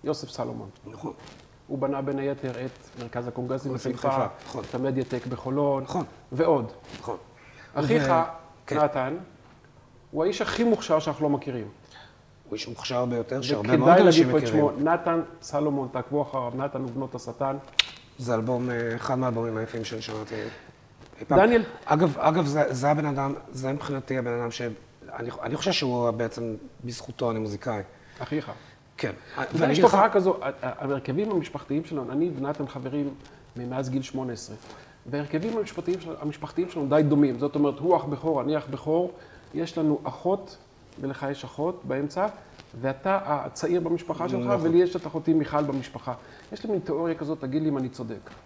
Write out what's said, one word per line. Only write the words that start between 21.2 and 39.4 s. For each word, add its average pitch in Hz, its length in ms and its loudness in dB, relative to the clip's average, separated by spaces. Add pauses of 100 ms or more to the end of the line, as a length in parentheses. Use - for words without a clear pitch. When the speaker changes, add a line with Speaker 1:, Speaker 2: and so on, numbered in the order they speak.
Speaker 2:
אי 113 40 -10
פעם. 143 140 4
Speaker 1:
דניאל. 226 240 8 (220)
Speaker 2:
אגב, 151 340 4
אגב, 160 280 4
זה, 147 240 2
זה 135 200 2
הבן 151 160 2
אדם, 139 280 -2 (180)
זה 131 200 -4
מבחינתי 135 460 -4
הבן 120 220 -2
אדם 117 100 -4
ש-, 120 120 -8 (500)
אני, 117 180 -8 (120)
אני 143 140 -4
חושב 185 160 0
שהוא 123 380 2
בעצם, 113 440 -4 (300)
בזכותו 120 460 -4
אני 110 80 -2
מוזיקאי. 107 440 -4 (360)
Speaker 1:
אחיך. 147 340 -6 (440)
Speaker 2:
כן. 107 160 -4 (220)
Speaker 1:
אתה - 60 -6
יודע, - 120 -4
Speaker 2:
ואני 156 200 4
Speaker 1:
יש 156 60 4
Speaker 2:
אגיד 190 60 8
לך 214 60 10
Speaker 1:
תופעה 202 200 6
כזו, 190 320 4
ה-, 131 40 -4
ה-, 139 60 -2 (100)
ההרכבים 139 680 -2
המשפחתיים 160 540 -2
שלנו, 127 280 -6
אני 165 240 2
ונתן 139 320 -4
חברים 139 460 -4 (420)
מ-, 123 140 -8
מאז 127 200 -4
גיל 135 120 0
שמונה 127 300 -6
עשרה, 107 240 -12 (500)
וההרכבים 151 520 -4
המשפחתיים 180 420 -4
של-, 160 200 -10
המשפחתיים 151 500 -4
שלנו 143 180 -2
די 151 160 6
דומים. 143 340 4
זאת 143 160 -2
אומרת, 143 240 2
הוא 170 180 6
אח 139 80 0
בכור, 143 380 -2
אני 147 160 0
אח 139 120 -6
בכור, 160 420 0 (420)